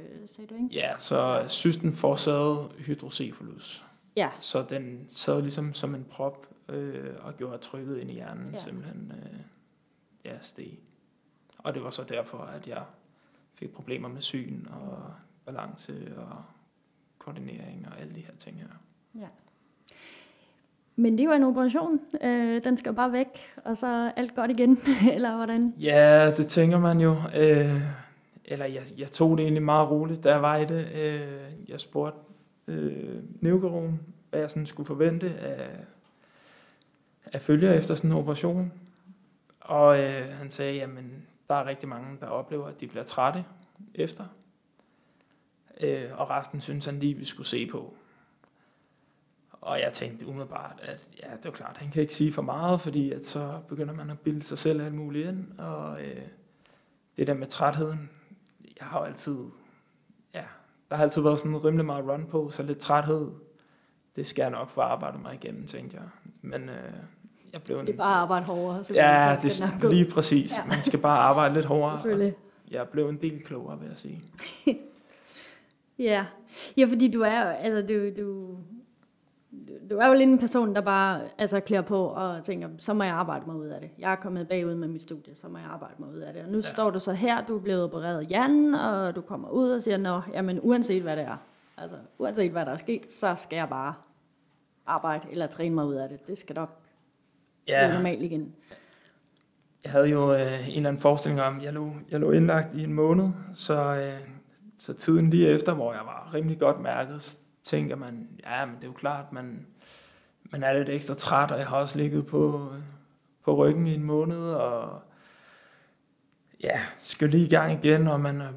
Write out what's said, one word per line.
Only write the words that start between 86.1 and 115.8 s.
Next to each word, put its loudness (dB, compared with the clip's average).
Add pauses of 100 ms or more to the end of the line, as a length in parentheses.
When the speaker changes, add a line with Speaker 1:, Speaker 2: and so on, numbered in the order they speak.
Speaker 1:
af -12
det." -12
Og -14
nu -2
Speaker 2:
Ja. 0
Speaker 1:
står 0
du -2
så -4
her, 0
du -4
er -4
blevet 0
opereret -4
i -8
hjernen, 4
og 0
du -6
kommer -10
ud 2
og 0
siger, 2
"Nå, -2 (120)
jamen, -2
uanset 4
hvad -4
det -4
er, -8 (400)
altså, -14 (220)
uanset 0
hvad -2
der -6
er -6
sket, -6
så 0
skal -10
jeg -4
bare -6 (920)
arbejde -2
eller -4
træne -2
mig 2
ud -2
af -6
det. -16
Det -8
skal -12
nok -8 (880)
Speaker 2:
Ja. 6
Speaker 1:
blive 4
normalt 0
igen." -4 (1300)
Speaker 2:
Jeg -10
havde 6
jo, 4
øh, 0
en -4
eller 0
anden -4
forestilling 4
om, -2
jeg -8
lå, -6 (180)
jeg 0
lå 4
indlagt 4
i -4
en -4
måned, 4 (260)
så, 0
øh, -6 (600)
så -10
tiden 6
lige 8
efter, 4
hvor -2
jeg -8
var -12
rimelig -2
godt 4
mærket, -4
så -12 (240)
tænker -2
man, -12 (160)
"Ja, -6
men -10
det -18
er -14
jo -14
klart, -6
man, -12 (800)
man -10
er 4
lidt 0
ekstra -4
træt, 2
og -2
jeg -4
har -2
også -2
ligget 0
på, 0
øh, -12 (640)
på 4
ryggen 6
i 2
en -2
måned, 0
og -4 (1600)